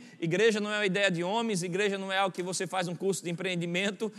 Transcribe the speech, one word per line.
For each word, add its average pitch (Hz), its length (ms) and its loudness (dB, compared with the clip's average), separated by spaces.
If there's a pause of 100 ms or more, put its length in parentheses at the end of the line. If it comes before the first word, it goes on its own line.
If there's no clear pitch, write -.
(200)
Igreja 202 400 4
não 208 140 -2
é 208 60 0
uma 208 60 2
ideia 196 240 4
de 170 140 0
homens, 208 400 0
igreja 196 340 0
não 190 140 -4
é 190 60 0
algo 196 180 2
que 180 80 -2
você 180 240 -4
faz 180 220 -2
um 175 60 -4
curso 185 280 -2
de 170 60 -4
empreendimento 180 880 -2